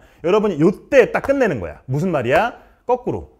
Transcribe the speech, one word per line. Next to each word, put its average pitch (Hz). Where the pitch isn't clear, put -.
여러분이 190
요때 220
딱 -
끝내는 240
거야. 80
무슨 147
말이야? 151
거꾸로, 160